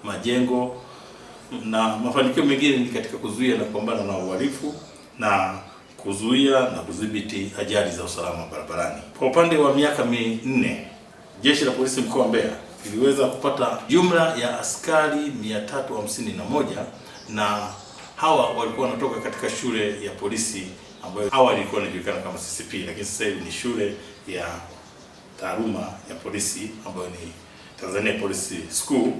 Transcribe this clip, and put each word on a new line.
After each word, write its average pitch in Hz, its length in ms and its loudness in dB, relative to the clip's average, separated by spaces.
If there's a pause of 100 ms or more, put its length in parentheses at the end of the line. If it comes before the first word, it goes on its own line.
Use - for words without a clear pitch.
majengo, 123 760 0 (840)
na 110 320 2
mafanikio 123 480 4
mengine 139 320 6
ni 123 120 4
katika - 280 -4
kuzuia 113 400 2
na 107 60 0
kupambana 107 400 -2
na 98 140 -2
uhalifu 123 580 -2 (440)
na 95 400 2 (380)
kuzuia 127 640 4
na 123 80 4 (120)
kudhibiti 104 800 -4
ajali 104 320 2
za 87 120 -6
usalama 85 480 -6
barabarani. - 500 -4 (180)
Kwa 135 80 2
upande 165 300 6
wa 139 160 6
miaka 143 320 4
minne, 120 840 0 (540)
Jeshi 143 240 6
la 123 60 4
Polisi 127 300 0
mkoa 120 200 2
wa 110 60 4
Mbeya 113 220 2 (360)
liliweza 131 420 4
kupata - 520 0 (100)
jumla 170 460 6
ya 120 240 -2
askari 151 600 2 (220)
mia 107 200 -2
tatu 127 340 -6
hamsini 107 380 -4
na 92 100 -6
moja, 139 340 0 (520)
na 104 380 0 (480)
hawa 143 340 4
walikuwa 117 380 -2
wanatoka 123 320 -2
katika 110 300 -4
shule 104 560 -2
ya 101 60 -6
polisi 107 520 -4 (400)
ambayo 101 280 -4
awali 127 300 6
ilikuwa 101 200 -2
inajulikana 90 400 -4
kama 92 160 -8
C - 60 -8 (140)
C - 60 -8
P, - 240 -8
lakini 104 180 -8
sasa 110 200 -4
hivi 90 200 -4
ni 85 60 -10
shule 107 440 -2 (320)
ya 87 180 -6 (960)
taaluma 98 480 -2 (220)
ya - 140 -10
polisi 101 480 -4 (160)
ambayo 90 220 -8
ni 87 220 -12 (500)
Tanzania 101 320 0
Police 95 420 -4 (140)
School. 120 500 2